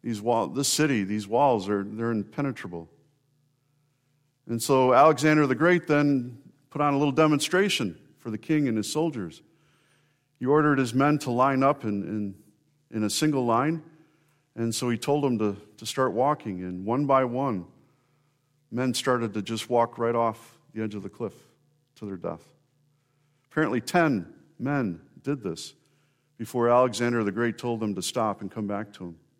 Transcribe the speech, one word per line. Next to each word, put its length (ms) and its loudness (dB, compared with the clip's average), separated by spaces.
These 200 -6
wall-, 260 0
this 200 -4
city, 360 2
these 240 -4
walls 400 2
are, 160 -2
they're 260 -6
impenetrable." 760 -6
And 120 -4
so 340 4
Alexander 520 6
the 80 2
Great 320 2
then 520 0
put 100 -6
on 140 2
a 40 2
little 140 2
demonstration 880 2
for 140 -12
the 80 -6
king 280 0
and 120 0
his 120 -4
soldiers. 520 -4
He 80 -4
ordered 320 4
his 160 0
men 240 4
to 120 -4
line 320 2
up 220 2
in, 180 -2
in, 320 -6
in 60 -2
a 80 0
single 340 0
line, 380 0
and 180 -4
so 160 -4
he 80 0
told 280 0
them 140 0
to, 180 0
to 80 -12
start 260 -2
walking, 500 -2
and 240 -8
one 200 0
by 180 4
one, 420 -4
men 240 -2
started 400 -2
to 80 -4
just 260 -8
walk 300 0
right 160 -2
off 440 -2
the 100 -6
edge 120 -6
of 80 -8
the 60 -10
cliff 240 -8
to 100 -14
their 100 -8
death. 260 -10
Apparently 300 0
ten 520 0
men 420 -4
did 200 -6
this 320 -10
before 320 -2
Alexander 560 2
the 80 0
Great 260 -2
told 220 -4
them 160 -2
to 60 -6
stop 380 -4
and 100 -10
come 180 -8
back 260 -6
to 120 -14
him. 100 -14